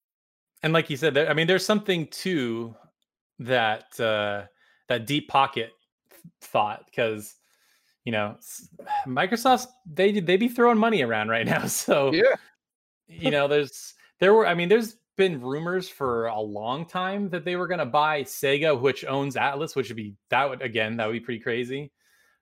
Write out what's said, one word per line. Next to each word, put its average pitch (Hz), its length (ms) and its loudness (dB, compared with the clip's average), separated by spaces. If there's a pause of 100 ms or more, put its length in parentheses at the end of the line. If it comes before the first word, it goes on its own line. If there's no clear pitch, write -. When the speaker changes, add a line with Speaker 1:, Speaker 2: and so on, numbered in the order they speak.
(640)
Speaker 1:
and 156 100 0
like 160 180 2
you 147 60 -4
said, 139 180 0
there, 156 160 4
I 151 40 2
mean, 160 120 2
there's 180 180 2
something 196 440 0
to 117 640 -4 (640)
that, 117 640 -2
uh, 104 460 -2 (420)
that 117 180 -2
deep 147 220 -2
pocket 131 420 0 (400)
th-, - 100 -20 (220)
thought, - 520 -2
'cause, 110 420 -4 (680)
you 120 80 -6
know, 107 260 -2
s-, - 300 -18 (380)
Microsoft's, 220 600 0 (180)
they, 190 340 2
they 175 160 2
be 233 120 2
throwing 240 300 4
money 220 240 2
around 110 260 0
right 113 180 0
now. 151 200 0
<laughs> - 20 -4
So, 139 440 2
Speaker 2:
Yeah. 220 220 4 (760)
Speaker 1:
you 165 220 -4
know, 143 180 2
there's, 147 460 -2 (260)
there 190 140 8
were, 220 120 6
I 175 80 2
mean, 175 140 0
there's 220 280 2 (200)
been 185 240 2
rumors 165 480 -4
for 117 380 -2
a 110 140 -4
long 110 460 -6
time 190 440 -6
that 165 160 -6
they 180 100 -2
were 180 100 -4
gonna 165 200 -2
buy 147 380 2
Sega, 143 560 0
which 131 260 0
owns 139 300 -2
Atlus, 139 380 -2
which 123 140 -4
would 113 80 -10
be, 104 180 -12 (140)
that 131 200 2
would, 131 140 -8
again, 110 360 -2
that 110 80 -2
would 110 80 -2
be 117 60 -4
pretty 117 200 -8
crazy. 127 500 -6 (520)